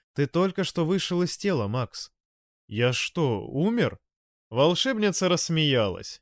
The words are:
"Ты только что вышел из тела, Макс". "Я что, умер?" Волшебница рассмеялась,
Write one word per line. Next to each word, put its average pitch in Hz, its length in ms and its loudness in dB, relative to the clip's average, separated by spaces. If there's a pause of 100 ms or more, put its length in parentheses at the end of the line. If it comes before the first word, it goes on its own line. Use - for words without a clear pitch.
(140)
"Ты 143 140 0
только 185 360 0
что 170 220 -2
вышел 180 380 0
из - 120 -4
тела, 151 320 -2
Макс". 117 440 -6 (560)
"Я 120 260 0
что, 123 540 -2
умер?" 170 520 0 (540)
Волшебница 185 760 2
рассмеялась, 143 920 0